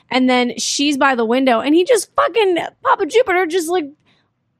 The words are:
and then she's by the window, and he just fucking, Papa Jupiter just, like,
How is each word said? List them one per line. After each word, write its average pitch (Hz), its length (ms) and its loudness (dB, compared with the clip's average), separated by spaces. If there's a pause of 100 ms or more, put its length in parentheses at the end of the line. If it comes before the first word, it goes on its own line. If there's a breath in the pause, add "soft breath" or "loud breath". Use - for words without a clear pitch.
(120 soft breath)
and 254 180 2
then 247 300 0
she's 285 360 -2
by 269 200 2
the 226 100 -2
window, 247 340 2
and 262 140 0
he 349 100 4
just 427 320 0
fucking, 403 420 0 (260)
Papa 381 240 0
Jupiter 381 400 0
just, 320 200 -2
like, 330 220 -2 (720)